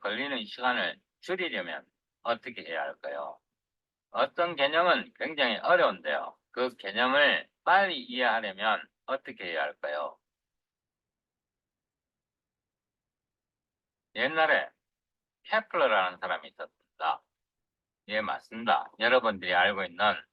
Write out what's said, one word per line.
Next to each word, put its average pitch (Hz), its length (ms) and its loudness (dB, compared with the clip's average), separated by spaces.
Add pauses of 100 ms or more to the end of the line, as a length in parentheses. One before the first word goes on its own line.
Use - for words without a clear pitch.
걸리는 120 440 -4
시간을 107 520 -2 (240)
줄이려면 127 640 -6 (380)
어떻게 117 400 -4
해야 80 200 -6
할까요? 71 560 -10 (720)
어떤 170 440 0
개념은 151 600 2
굉장히 131 420 -2
어려운데요. 92 800 2 (160)
그 123 240 -2
개념을 123 720 2 (160)
빨리 180 380 4
이해하려면 110 840 -2 (200)
어떻게 127 380 -8
해야 82 180 -2
할까요? 73 540 -6 (4000)
옛날에 147 540 2 (760)
케플러라는 92 760 2
사람이 85 300 -6
있었습니다. - 720 -6 (840)
예, 107 120 -2
맞습니다. 110 800 -2
여러분들이 110 560 2
알고 95 300 2
있는 87 300 0 (180)